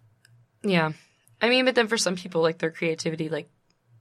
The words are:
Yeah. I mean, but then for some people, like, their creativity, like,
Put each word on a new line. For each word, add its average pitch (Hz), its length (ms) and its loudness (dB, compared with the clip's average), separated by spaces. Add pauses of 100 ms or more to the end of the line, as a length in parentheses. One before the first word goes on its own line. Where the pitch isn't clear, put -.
(640)
Yeah. 165 300 2 (500)
I 226 80 2
mean, 254 160 4
but 254 80 2
then 233 140 4
for 226 100 0
some 185 180 -2
people, 180 240 -4
like, 165 180 2
their 165 120 -2
creativity, 160 580 -4
like, 156 220 -6 (500)